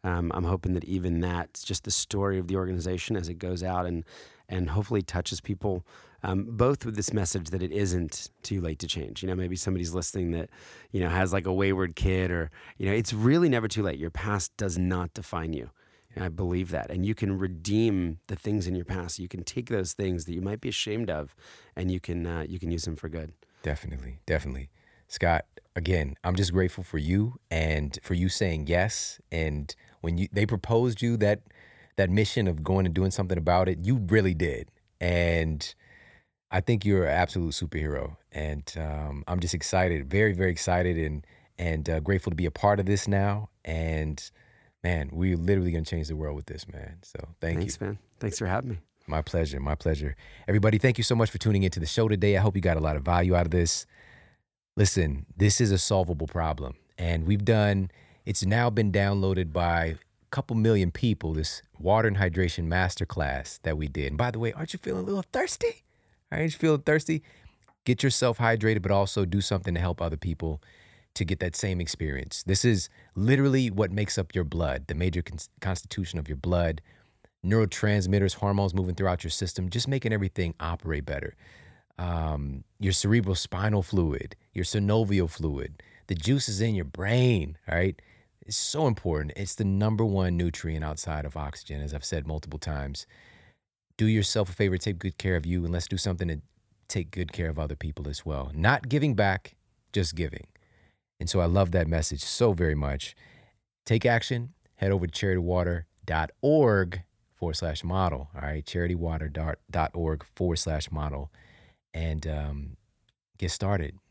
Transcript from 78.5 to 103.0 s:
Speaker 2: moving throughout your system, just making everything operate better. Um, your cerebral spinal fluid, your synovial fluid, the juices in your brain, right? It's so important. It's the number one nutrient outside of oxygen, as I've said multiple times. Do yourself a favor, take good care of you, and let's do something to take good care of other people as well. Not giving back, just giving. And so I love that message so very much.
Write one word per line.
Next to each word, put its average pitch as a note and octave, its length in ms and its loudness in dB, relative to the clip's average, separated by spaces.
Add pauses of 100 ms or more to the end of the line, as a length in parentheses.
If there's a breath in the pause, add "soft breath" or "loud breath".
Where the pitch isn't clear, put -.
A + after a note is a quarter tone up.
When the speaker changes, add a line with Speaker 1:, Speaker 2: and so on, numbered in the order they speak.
Speaker 2:
moving F#2 220 0
throughout F#2 280 0
your E2 60 -6
system, F2+ 400 -4
just A#2+ 180 -2
making B2+ 260 0
everything F#2+ 460 0
operate D#2 460 -4
better. C#2+ 300 -6 (640 loud breath)
Um, D#2 640 -4 (160)
your F#2+ 140 2
cerebral G2+ 420 4
spinal G2 480 0
fluid, E2+ 520 0 (160)
your F2+ 140 -4
synovial G2+ 640 2
fluid, D2 540 -6 (240 loud breath)
the F#2+ 80 -2
juices G#2 440 0
in A2+ 140 2
your F2 120 -2
brain, G2 720 2 (120)
right? E2+ 340 0 (400 soft breath)
It's - 160 -6
so D#3 300 0
important. D#2 480 -2
It's G2 180 -6
the A2 100 -2
number G#2 400 2
one F#2+ 320 2
nutrient E2 480 -2
outside D2+ 400 -6
of D2 140 -8
oxygen, D2 440 -8
as D2 120 -6
I've D2+ 100 -8
said D2+ 220 -4
multiple D2+ 320 -8
times. C#2+ 480 -8 (880 loud breath)
Do A2 120 2
yourself G#2 420 2
a F2+ 40 -12
favor, F#2 260 2
take G2 180 -4
good F#2 220 -6
care F#2 160 2
of D#2 100 0
you, F2 180 0
and E2+ 80 -2
let's F2 160 -4
do G2 100 -4
something F2+ 320 -2
to D2+ 120 -4 (460)
take E2 240 -6
good F2 200 -6
care E2 180 -2
of D#2 100 -4
other D2+ 160 -4
people D2 340 -8
as - 160 -10
well. C#2 300 -6
Not A#2 340 2
giving C#3+ 240 2
back, G2 420 0 (360)
just D#2+ 240 -2
giving. D#2+ 320 -6 (720 soft breath)
And E2+ 100 -4
so F#2+ 120 4
I E2+ 40 4
love F2+ 260 4
that F2 160 2
message D#2 360 -2
so A2+ 300 2
very D#2+ 220 2
much. C#2+ 400 -4 (720 soft breath)